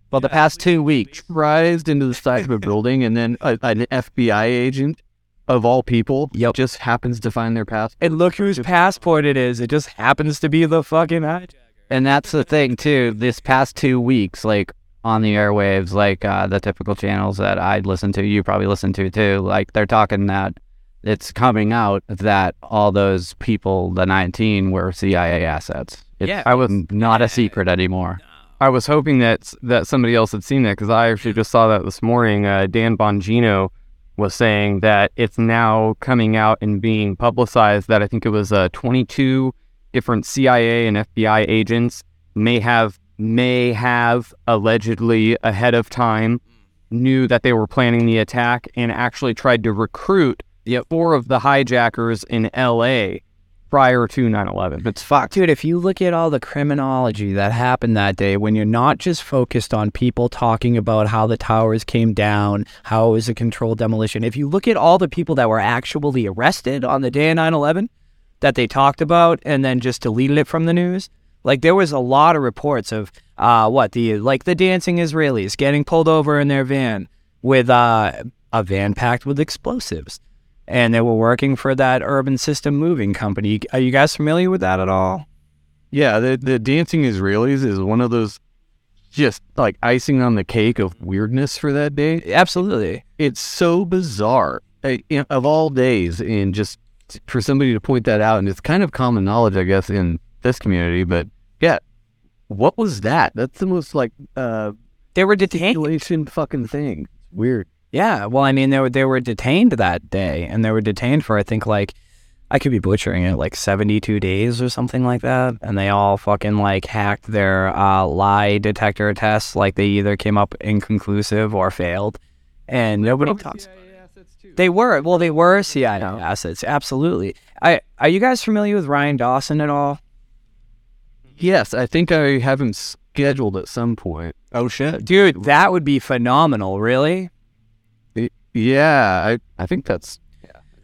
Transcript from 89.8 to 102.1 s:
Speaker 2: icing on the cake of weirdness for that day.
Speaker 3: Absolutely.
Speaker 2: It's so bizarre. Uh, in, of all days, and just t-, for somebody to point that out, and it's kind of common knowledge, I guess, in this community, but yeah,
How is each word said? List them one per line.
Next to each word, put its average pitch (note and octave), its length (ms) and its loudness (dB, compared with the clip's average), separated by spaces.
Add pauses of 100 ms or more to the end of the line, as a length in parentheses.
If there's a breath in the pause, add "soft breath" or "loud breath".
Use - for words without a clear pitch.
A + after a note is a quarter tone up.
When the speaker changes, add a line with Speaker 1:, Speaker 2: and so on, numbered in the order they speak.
Speaker 2:
icing B2+ 400 0
on A#2+ 140 2
the F#2+ 80 -2
cake A2+ 340 0
of F#2+ 240 -2
weirdness G#2+ 560 -4
for C#3+ 140 -4
that C#3+ 240 -4
day. D#3+ 260 -2 (100)
Speaker 3:
Absolutely. F3 720 -4 (140)
Speaker 2:
It's C#3 220 -6
so F3 440 -2
bizarre. A#2 800 -4 (220)
Uh, C3 140 -4 (100)
in, C#3+ 200 -2
of C3 160 -2
all D#3 260 0
days, A2+ 500 0
and G2 340 -2
just G2+ 240 -6 (300)
t-, - 180 -20
for B2 140 -4
somebody C3+ 320 0
to G#2+ 80 -2
point B2+ 240 -2
that G#2+ 160 0
out, A2 180 2
and G2 100 0
it's F#2+ 120 -6
kind F#3 240 0
of D3+ 80 -4
common A#2+ 320 0
knowledge, G#2 320 2
I F#2 80 0
guess, F#2+ 260 0
in F2+ 300 -2 (220)
this B2 180 0
community, F2+ 420 0
but F2 240 -2 (340)
yeah, D#3 180 2 (680)